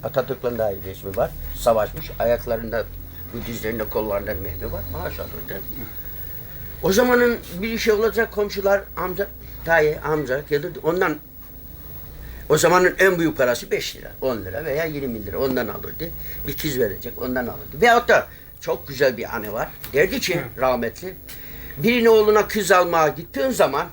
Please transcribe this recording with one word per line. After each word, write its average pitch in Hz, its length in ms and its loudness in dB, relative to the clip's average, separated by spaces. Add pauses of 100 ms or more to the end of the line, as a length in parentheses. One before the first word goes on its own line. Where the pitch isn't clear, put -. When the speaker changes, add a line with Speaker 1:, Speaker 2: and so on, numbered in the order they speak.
Speaker 1:
Atatürk'le 123 540 -2
de 113 60 0
ayrı 95 280 -4
ismi 95 260 -8
var. 123 140 0 (280)
Savaşmış. 110 600 2
Ayaklarında, 113 640 0 (500)
bu 110 140 -8
dizlerinde, 110 420 -4
kollarında 104 440 -2
mehme - 380 -6
var. - 100 -6 (120)
Maşallah. - 340 -6 (1600)
O 180 100 2
zamanın 240 440 4 (240)
bir 226 160 -4
şey 220 160 2
olacak, 214 380 2
komşular, 202 500 0 (160)
amca, 180 300 -2 (380)
dayı, 156 360 4
amca 147 380 0 (100)
gelirdi. 151 340 -2
Ondan, 170 320 2 (1300)
o 156 80 6
zamanın 175 420 6
en 185 200 6
büyük 165 180 2
parası 123 340 2
beş - 240 -4
lira, - 160 -14 (100)
on 113 240 -2
lira 92 200 -8
veya 151 200 -2
yirmi 135 400 -6
lira. 95 140 -6
Ondan 127 280 0
alırdı. - 420 -8 (380)
Bir 139 100 -6
kız 139 220 -2
verecek, 110 420 -2
ondan 127 260 -2
alırdı. - 340 -6
Veyahut 233 280 6
da 160 180 6 (340)
çok - 260 -4
güzel 131 300 2
bir 113 180 -6
anı 104 180 -4
var. 135 160 -4 (240)
Derdi 185 260 4
ki 175 160 0
Speaker 2:
Hı. - 260 -4
Speaker 1:
rahmetli, 127 540 -2 (600)
birinin 233 280 4
oğluna 214 420 8
kız 202 240 0
almaya 170 360 6
gittiğin 165 440 -2
zaman 160 420 4